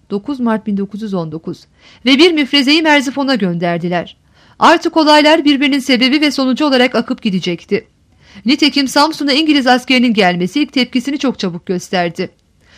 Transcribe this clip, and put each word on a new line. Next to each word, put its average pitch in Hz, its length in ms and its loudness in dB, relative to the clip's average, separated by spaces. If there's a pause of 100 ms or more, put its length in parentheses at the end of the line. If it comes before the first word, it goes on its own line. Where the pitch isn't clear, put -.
Dokuz 208 300 -6
Mart 220 280 -2
bin 202 100 -4
dokuz 202 240 -8
yüz 214 120 -8
on 165 180 -6
dokuz 160 280 -12 (460)
ve 262 120 4
bir 349 140 6
müfrezeyi 285 500 0
Merzifon'a 277 540 0
gönderdiler. 175 800 -4 (420)
Artık 320 380 2
olaylar 302 480 4
birbirinin 285 340 0
sebebi 254 420 0
ve 294 100 2
sonucu 262 340 -2
olarak 254 300 0
akıp 233 260 -4
gidecekti. 185 640 -4 (580)
Nitekim 277 420 0
Samsun'a 294 460 0
İngiliz 285 340 2
askerinin 247 460 2
gelmesi 180 480 0
ilk - 120 -4
tepkisini 262 460 -2
çok 254 200 -4
çabuk 175 260 -8
gösterdi. 180 640 -6 (480)